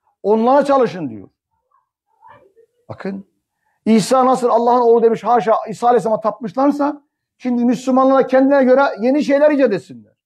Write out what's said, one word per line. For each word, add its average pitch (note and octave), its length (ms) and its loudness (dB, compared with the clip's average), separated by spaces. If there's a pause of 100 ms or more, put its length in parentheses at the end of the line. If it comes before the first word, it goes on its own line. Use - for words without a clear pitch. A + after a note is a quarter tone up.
(240)
Onlara A#3 420 0
çalışın G3 440 -2
diyor. G#2 200 -16 (1600)
Bakın, G3 380 -14 (580)
İsa A3+ 400 2
nasıl B3 240 0
Allah'ın A#3+ 320 0
oğlu A#3 220 4
demiş, A3+ 200 0
haşa A3 320 0 (140)
İsa A3+ 180 -4
Aleyhisselam'a A3 320 0
tapmışlarsa, C#4+ 800 -4 (360)
şimdi A#3+ 280 -4
Müslümanlara C4 640 2
kendine C4+ 360 2
göre B3+ 180 4 (180)
yeni C4 240 0
şeyler C#4+ 280 2
icat C4+ 220 0
etsinler. A#2+ 400 -12 (120)